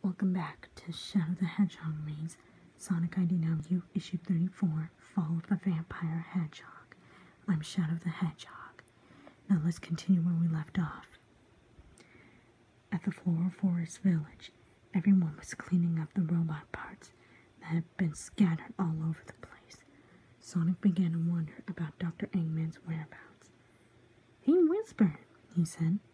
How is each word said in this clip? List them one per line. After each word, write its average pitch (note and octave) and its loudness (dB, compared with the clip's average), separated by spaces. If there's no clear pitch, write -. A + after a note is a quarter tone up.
Welcome F#3 0
back D#3 -6
to - -12
Shadow E3+ -2
the F#3 2
Hedgehog E3 0
reads D3+ -6
Sonic E3+ 0
I - 4
D F3 2
W E3 0
issue - -4
thirty-four, E3 0
Fall E3 -2
of E3 -6
the G3 0
Vampire E3 -2
Hedgehog. - -6
I'm D#3+ 2
Shadow E3 -2
the F3 -2
Hedgehog. - -6
Now F3+ 4
let's E3 0
continue E3+ 2
where F3 2
we E3 2
left D#3+ -2
off. - -4
At F3 -4
the F#3+ 0
Floral E3+ 0
Forest F3 -2
Village, E3 0
everyone F3 6
was - -14
cleaning E3+ 2
up D#3 -4
the G3+ 2
robot E3 0
parts - -14
that - -16
had E3 -2
been D#3+ 0
scattered - 0
all E3 0
over D#3+ -4
the - -18
place. - -20
Sonic F3 0
began F3+ 4
to E3 0
wonder E3 -2
about E3 -8
Doctor F3 -6
Eggman's D#3+ -2
whereabouts. - -12
"Hey, E4+ 6
Whisper," D#4 2
he E3+ 4
said. E3 0